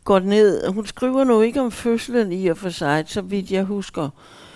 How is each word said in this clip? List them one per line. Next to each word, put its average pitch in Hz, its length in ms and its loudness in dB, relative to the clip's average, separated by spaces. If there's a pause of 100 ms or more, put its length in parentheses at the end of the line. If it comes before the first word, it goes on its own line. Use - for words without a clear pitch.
går 196 160 4
ned. 202 480 4
Hun 202 180 -4
skriver 254 380 0
nu 233 180 4
ikke 240 200 0
om 240 100 0
fødslen 233 600 -2
i 185 160 -2
og 165 100 0
for 190 120 -6
sig, 156 380 -2
så 208 140 -6
vidt 190 300 -6
jeg 190 120 0
husker, 190 460 -6 (460)